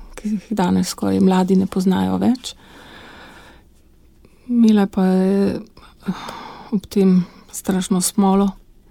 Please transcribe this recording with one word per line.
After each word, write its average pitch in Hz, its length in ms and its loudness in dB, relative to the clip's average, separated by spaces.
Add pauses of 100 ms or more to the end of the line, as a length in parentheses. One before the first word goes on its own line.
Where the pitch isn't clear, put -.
(120)
ki - 180 -10
jih 208 200 -6
danes 185 400 0
skoraj 190 300 -4
mladi 185 360 2
ne 190 100 2
poznajo 185 520 -2
več. 226 380 -2 (1900)
Imela 220 420 4
pa 196 200 -2
je, 190 500 2 (460)
eh, - 100 -6 (580)
ob 196 160 -4
tem 190 380 2 (240)
strašno 185 540 -4
smolo, 196 480 2 (420)